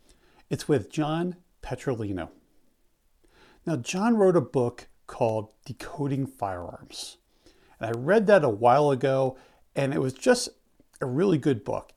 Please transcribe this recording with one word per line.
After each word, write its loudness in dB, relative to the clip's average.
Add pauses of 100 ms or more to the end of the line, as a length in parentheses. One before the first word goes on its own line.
(480)
It's -6
with 0
John -4 (260)
Petrolino. -6 (1400)
Now, -2
John 0
wrote 6
a 6
book -2 (180)
called -4 (140)
Decoding -6
Firearms. -10 (600)
And -6
I -6
read 2
that 6
a 2
while 4
ago, 0 (400)
and 0
it -2
was -2
just 0 (540)
a -4
really 2
good 0
book. -8